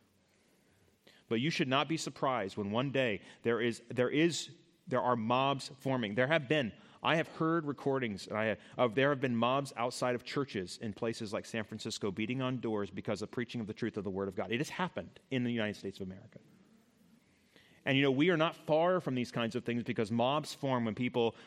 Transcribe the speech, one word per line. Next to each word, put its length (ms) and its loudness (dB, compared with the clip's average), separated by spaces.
But 120 0
you 100 0
should 180 0
not 200 2
be 80 0
surprised 600 -2
when 140 -2
one 200 0
day 320 0
there 180 2
is, 280 0
there 220 0
is, 400 2
there 140 0
are 160 4
mobs 540 2
forming. 340 0
There 120 4
have 200 2
been, 260 2
I 140 4
have 120 2
heard 360 0
recordings, 640 -2
and 100 -4
I 80 2
have, 140 2
of, 180 2
there 140 4
have 120 0
been 140 0
mobs 420 2
outside 380 0
of 100 -6
churches 580 -4
in 100 -4
places 400 -4
like 140 -4
San 180 -4
Francisco 460 -6
beating 320 -2
on 180 -2
doors 300 -2
because 320 -6
of 80 -6
preaching 300 -6
of 60 -6
the 60 -6
truth 240 -4
of 80 -4
the 60 -4
Word 180 -2
of 80 -8
God. 160 -4
It 60 2
has 100 -4
happened 500 -6
in 120 0
the 80 0
United 260 0
States 240 -10
of 60 -6
America. 320 -14
And, 120 2
you 80 6
know, 80 6
we 180 4
are 60 4
not 180 2
far 460 2
from 160 -2
these 160 -2
kinds 240 -2
of 80 -4
things 180 -2
because 300 -2
mobs 420 2
form 300 0
when 100 -2
people 400 0